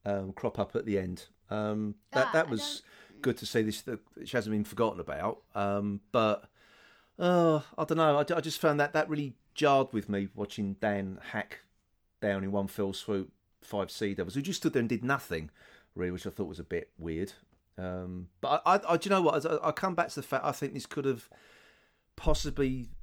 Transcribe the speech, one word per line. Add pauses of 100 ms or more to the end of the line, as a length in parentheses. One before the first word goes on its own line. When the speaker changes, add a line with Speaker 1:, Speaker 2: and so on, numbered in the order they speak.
Speaker 1:
um,
crop
up
at
the
end. (240)
Um, (160)
that,
Speaker 2:
Ah,
Speaker 1:
that
Speaker 2:
I
Speaker 1:
was (520)
Speaker 2:
don't
Speaker 1:
good
to
see
this,
that (240)
she
hasn't
been
forgotten
about. (140)
Um, (120)
but, (720)
uh, (160)
I
don't
know.
I,
ju-,
I
just
found
that,
that
really (220)
jarred
with
me,
watching
Dan (120)
hack (600)
down
in
one
fell
swoop (300)
five
Sea
Devils,
who
just
stood
there
and
did
nothing, (460)
really,
which
I
thought
was
a
bit
weird. (440)
Um, (140)
but
I,
I, (120)
I,
do
you
know
what?
I,
I
come
back
to
the
fact
I
think
this
could
have (840)
possibly (140)